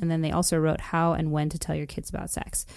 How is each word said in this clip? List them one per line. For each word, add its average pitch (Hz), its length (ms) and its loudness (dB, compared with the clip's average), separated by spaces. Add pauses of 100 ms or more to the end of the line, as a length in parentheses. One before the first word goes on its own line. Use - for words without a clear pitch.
And 170 80 0
then 165 120 2
they 156 100 0
also 175 280 2
wrote 156 220 4
How 170 340 2
and 156 180 0
When 151 160 2
to 165 100 -4
Tell - 160 -4
Your 147 120 -4
Kids - 240 -8
About - 200 -6
Sex. - 360 -4 (100)